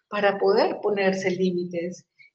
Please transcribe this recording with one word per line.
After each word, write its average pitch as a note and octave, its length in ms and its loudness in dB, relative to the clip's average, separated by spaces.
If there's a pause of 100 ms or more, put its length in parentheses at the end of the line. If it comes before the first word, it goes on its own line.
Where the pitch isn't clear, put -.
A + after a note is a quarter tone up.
para G3+ 280 2
poder G3+ 440 2
ponerse G3 500 0
límites F3+ 760 -4 (300)